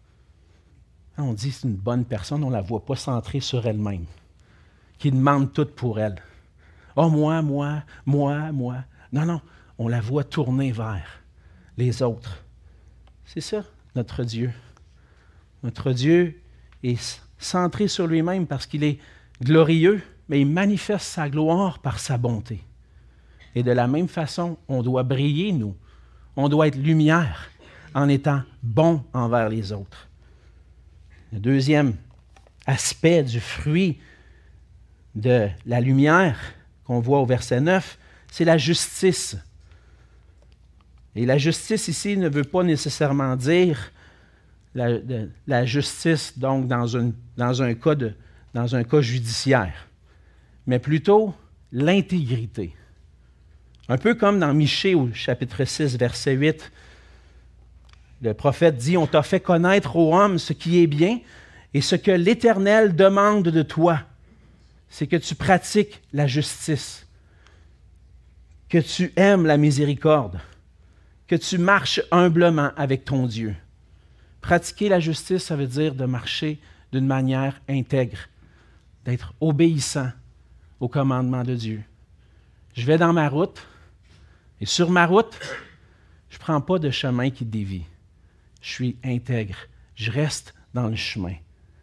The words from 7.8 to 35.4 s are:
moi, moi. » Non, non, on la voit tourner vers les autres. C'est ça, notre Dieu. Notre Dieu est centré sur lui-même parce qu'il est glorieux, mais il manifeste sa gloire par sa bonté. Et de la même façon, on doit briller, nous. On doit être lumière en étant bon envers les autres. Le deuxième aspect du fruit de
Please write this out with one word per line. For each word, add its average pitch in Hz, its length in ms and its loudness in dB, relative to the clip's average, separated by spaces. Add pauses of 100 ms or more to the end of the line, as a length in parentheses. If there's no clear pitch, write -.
moi, 143 480 -2
moi. » 127 320 -6 (280)
Non, 151 120 -2
non, 170 160 -4 (380)
on 113 100 -4
la 117 120 -2
voit 135 240 -2
tourner 131 480 -2
vers 107 500 -8 (560)
les 123 240 -2
autres. 113 420 -4 (800)
C'est - 160 -12
ça, 208 240 -6 (300)
notre 123 300 -6
Dieu. 117 260 -4 (1120)
Notre 127 300 -4
Dieu 160 480 2 (420)
est - 400 -6 (160)
centré 180 500 -2
sur 175 180 -2
lui-même 165 400 0
parce 135 200 -8
qu'il 151 180 -4
est 147 140 0 (440)
glorieux, 160 600 4 (260)
mais 143 120 2
il 139 60 4
manifeste 190 600 0
sa 156 220 -6
gloire 160 520 0
par 120 180 -6
sa - 180 -4
bonté. 117 460 -4 (920)
Et 120 80 0
de 123 100 2
la 123 160 2
même 156 200 0
façon, 170 500 -6 (100)
on 127 140 -2
doit 127 200 0
briller, 143 500 0
nous. 107 220 -2 (640)
On 139 120 2
doit 151 200 4
être 131 80 -2
lumière 156 720 2 (440)
en 143 140 2
étant 139 340 0 (200)
bon 151 400 2 (100)
envers 117 360 0
les 110 240 -6
autres. - 360 -14 (1200)
Le 107 80 -8
deuxième 135 540 2 (720)
aspect 160 560 2
du 117 180 -4
fruit 160 580 -2 (1160)
de 113 340 2 (180)